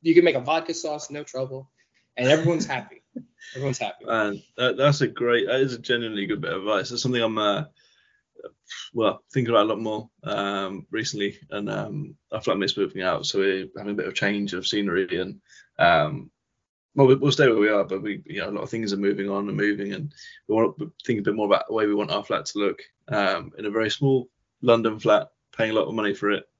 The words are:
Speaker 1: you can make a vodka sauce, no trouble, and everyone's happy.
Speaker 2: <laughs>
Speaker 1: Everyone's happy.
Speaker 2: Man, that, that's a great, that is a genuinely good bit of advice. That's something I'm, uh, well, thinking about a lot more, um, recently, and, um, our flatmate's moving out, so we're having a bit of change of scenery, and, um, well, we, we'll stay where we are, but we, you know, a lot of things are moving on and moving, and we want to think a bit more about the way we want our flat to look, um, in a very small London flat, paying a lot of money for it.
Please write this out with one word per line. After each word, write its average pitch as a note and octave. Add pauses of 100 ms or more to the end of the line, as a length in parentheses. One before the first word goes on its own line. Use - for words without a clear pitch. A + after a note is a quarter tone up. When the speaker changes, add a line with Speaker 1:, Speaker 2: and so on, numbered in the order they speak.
Speaker 1:
you E3
can E3+
make D#3+
a B2+
vodka E3
sauce, D3+
no D3
trouble, C3+ (460)
and B2
everyone's D#3+
happy. B2 (140)
Speaker 2:
<laughs> -
Speaker 1:
Everyone's C3
happy. G#2+
Speaker 2:
Man, G#2+ (140)
that, B2
that's C#3+
a B2+
great, A#2+
that B2+
is C3+
a A2+
genuinely A2+
good G#2
bit E2+
of F#2
advice. G#2
That's A#2+
something B2
I'm, A2+
uh, G#2 (1300)
well, G#2+
thinking A#2+
about G#2
a G#2+
lot G#2+
more, A2 (140)
um, G2
recently, G#2 (120)
and, G#2
um, G#2 (160)
our -
flatmate's F#2+
moving F#2+
out, F2
so -
we're F#2+ (100)
having G2+
a G#2
bit -
of F#2+
change G2+
of F#2+
scenery, F#2
and, F#2+ (400)
um, D#2 (680)
well, C3+
we, B2+
we'll C3+
stay C#3
where A2+
we G#2
are, G2+
but F#2+
we, G#2
you F#2+
know, F2
a -
lot G2+
of -
things A2
are G2
moving G2
on G2+
and G2+
moving, G2+
and G2+ (340)
we A2
want A2+
to G#2 (140)
think A2+
a G2
bit G#2
more G#2+
about G2
the G#2+
way A2
we G#2
want G#2
our G2+
flat -
to -
look, G2+ (260)
um, F#2+
in G#2+
a G#2
very A2
small C3 (320)
London A2+
flat, G#2+ (280)
paying A2
a -
lot G2
of E2+
money G#2+
for G2+
it. - (140)